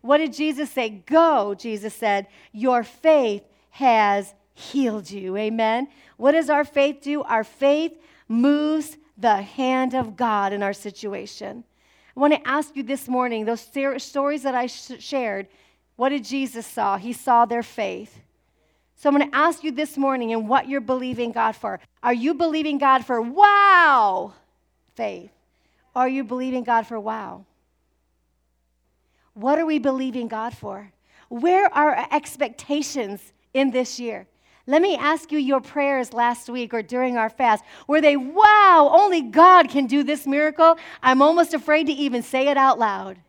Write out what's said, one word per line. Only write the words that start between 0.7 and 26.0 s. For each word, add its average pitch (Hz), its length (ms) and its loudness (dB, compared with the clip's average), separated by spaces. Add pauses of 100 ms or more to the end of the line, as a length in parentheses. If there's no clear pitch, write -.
"Go," 220 640 0
Jesus 214 400 -10
said. 202 320 -2 (240)
"Your 240 320 0
faith 254 600 0 (280)
has 214 640 2 (180)
healed 214 560 -4
you." 190 280 -10
Amen? 226 500 -2 (300)
What 269 160 2
does 311 180 0
our 285 140 2
faith 285 360 -2
do? 285 220 -6
Our 220 220 -2
faith 302 520 -2 (300)
moves 294 680 0 (200)
the 202 240 0
hand 262 540 -2
of 226 200 -4
God 208 380 -2
in 202 80 -6
our 202 120 -2
situation. 202 920 -12 (520)
I 254 40 -14
want 294 140 4
to - 140 -2
ask 294 280 -4
you 269 80 -8
this 262 240 -8
morning, 247 380 -4
those 226 160 -4
ser-, 269 360 -6
stories 277 460 -6
that 247 100 -4
I 247 140 -2
sh-, - 320 -16
shared, 208 480 -6 (480)
what 254 140 -2
did 269 160 -4
Jesus 254 420 -8
saw? 202 300 -4
He 226 160 -10
saw 240 320 2
their 233 180 -4
faith. 202 560 -10 (760)
So - 140 0
I'm 277 80 2
gonna 285 160 0
ask 311 320 0
you 311 60 -4
this 294 260 -6
morning 262 320 -2
in 226 180 -4
what 262 220 0
you're 269 100 -4
believing 240 540 -6
God 226 240 -2
for. 196 240 -10 (200)
Are 247 120 0
you 254 200 -2
believing 311 440 -2
God 262 260 2
for 240 160 -2
wow 294 1120 4 (640)
faith? 98 360 -10 (640)
Are 254 140 0